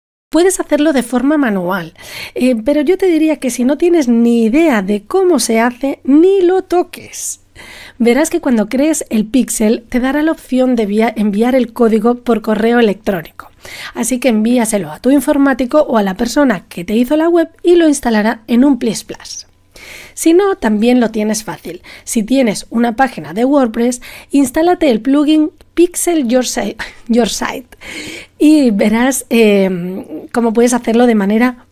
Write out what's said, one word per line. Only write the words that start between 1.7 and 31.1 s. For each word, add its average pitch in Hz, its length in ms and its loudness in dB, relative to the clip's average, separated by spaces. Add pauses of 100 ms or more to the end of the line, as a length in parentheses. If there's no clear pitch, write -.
eh, 254 300 0
pero 294 180 0
yo 349 160 0
te 392 80 0
diría 311 300 2
que 269 140 -4
si 247 140 -4
no 285 140 0
tienes 339 300 2
ni 233 360 2
idea 247 380 2
de 202 220 -4
cómo 359 340 2
se 226 220 0
hace, 247 440 -4
ni 359 380 4
lo 359 200 2
toques. - 800 -6 (580)
Verás 240 320 2
que 349 100 -2
cuando 220 280 0
crees 285 420 -2
el 214 160 0
píxel 226 600 -2
te - 100 -4
dará 277 240 -2
la 320 80 0
opción 254 460 -2
de 220 100 0
via-, 220 300 0
enviar 214 400 0
el 247 160 0
código 226 440 2
por 233 240 -2
correo 220 380 0
electrónico. 202 720 -2 (440)
Así 294 260 -4
que 269 80 0
envíaselo 214 640 0
a 151 80 -18
tu 247 100 0
informático 277 680 2
o 294 180 0
a 208 60 2
la 190 120 -4
persona 240 520 0
que 175 160 -12
te 208 100 -4
hizo 247 220 0
la 320 120 2
web 339 200 2 (160)
y 349 100 6
lo 339 140 4
instalará 226 580 0
en 240 180 2
un 285 140 2
plis 226 240 -4
plas. - 460 -18 (640)
Si - 180 2
no, 392 240 2
también 233 440 2
lo 220 100 0
tienes 214 320 -4
fácil. - 400 -14 (220)
Si - 180 -4
tienes 240 480 0
una 233 240 -2
página 226 400 -2
de 226 100 -2
WordPress, 247 560 0 (300)
instálate 320 600 2
el 214 100 0
plugin 294 500 2 (240)
Pixel 339 540 0
Your 254 180 0
Si-, 214 300 -6 (320)
Your 233 200 2
Site - 400 -8 (680)
y 294 320 4
verás, 220 600 0
eh, 196 1040 0
cómo 233 200 0
puedes 240 220 2
hacerlo 247 320 2
de 226 100 2